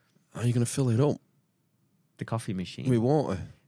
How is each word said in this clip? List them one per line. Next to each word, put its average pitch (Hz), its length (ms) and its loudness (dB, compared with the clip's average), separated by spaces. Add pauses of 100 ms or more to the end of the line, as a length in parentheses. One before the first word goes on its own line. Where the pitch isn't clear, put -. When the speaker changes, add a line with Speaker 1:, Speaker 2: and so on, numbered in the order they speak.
(340)
Speaker 1:
Are 104 100 -4
you 120 80 4
gonna 120 140 2
fill 135 240 0
it 113 100 4
up? 143 160 2 (1000)
Speaker 2:
The 120 60 -6
coffee 113 300 -4
machine. 92 340 -6
Speaker 1:
With 123 120 4
water? 120 400 0 (280)